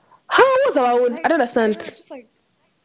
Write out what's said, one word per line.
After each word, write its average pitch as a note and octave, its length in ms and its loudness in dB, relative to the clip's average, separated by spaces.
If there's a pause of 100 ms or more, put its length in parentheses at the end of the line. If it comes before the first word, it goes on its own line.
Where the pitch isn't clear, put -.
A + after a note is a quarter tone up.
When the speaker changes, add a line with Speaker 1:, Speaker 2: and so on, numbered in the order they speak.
(280)
Speaker 1:
How - 160 4 (220)
was B4 120 -2
our B3 220 2
own? B3 140 0
Speaker 2:
Like, D#4+ 120 -6
Speaker 1:
I A3+ 40 0
don't D#4+ 120 0
understand. A3 340 -2
Speaker 2:
I - 20 -8
don't - 100 -14
know, - 80 -16
just - 160 -20
like B3+ 160 -20 (580)